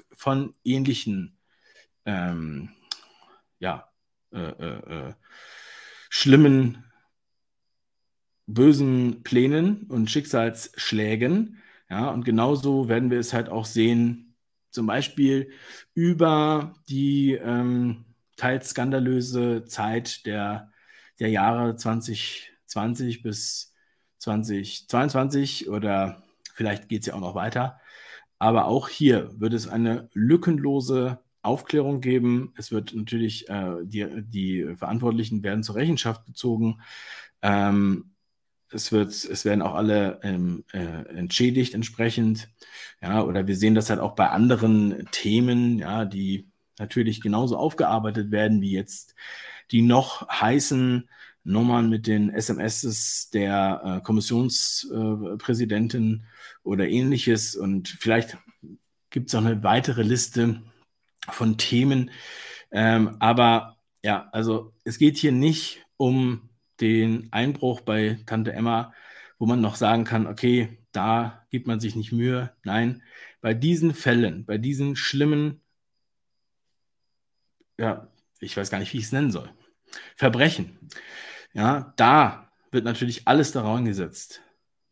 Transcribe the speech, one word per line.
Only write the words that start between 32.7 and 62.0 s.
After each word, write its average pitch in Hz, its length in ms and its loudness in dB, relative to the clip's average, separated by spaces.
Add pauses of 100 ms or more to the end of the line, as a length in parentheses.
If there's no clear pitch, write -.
wird 107 240 -6
natürlich, 110 540 -4
äh, 95 340 -6
die, 104 240 -6 (160)
die 92 520 -4
Verantwortlichen 113 680 -4
werden 104 180 -4
zur 107 140 -8
Rechenschaft 127 500 -2
gezogen. 113 560 -2 (600)
Ähm, 101 680 2 (600)
es - 220 -6
wird, 104 180 2
es - 360 -8
werden 104 160 2
auch 92 140 -2
alle, 104 480 0
ähm, 90 400 -4 (100)
äh, 82 320 -8 (100)
entschädigt 123 600 0
entsprechend. 113 720 -2 (520)
Ja, 101 200 0
oder 95 240 -2
wir 98 100 0
sehen 107 200 4
das 110 140 2
halt 104 100 0
auch - 160 -4
bei 98 140 4
anderen 110 840 2
Themen, 120 640 2
ja, 104 280 -4
die 98 420 -6 (320)
natürlich 110 420 -2
genauso 110 360 0
aufgearbeitet 107 760 -2
werden, 107 300 2
wie 98 100 -2
jetzt - 420 -8 (580)
die 117 120 6
noch 117 440 4
heißen 127 800 0 (360)
Nummern 117 460 2
mit 110 180 0
den 104 220 2
S - 200 -2
M 82 100 -2
Ss - 720 -4
der, 98 520 0
äh, 95 180 -4
Kommissions-, 117 880 0
äh, 110 460 -4
Präsidentin 110 840 -2 (400)
oder 98 240 -2
ähnliches. 123 680 0
Und 95 340 -4
vielleicht - 480 0 (720)
gibt's 123 240 -4
auch 110 100 2
eine 110 160 2
weitere 117 400 2
Liste 117 600 0 (640)
von 110 300 0
Themen. 127 500 2 (600)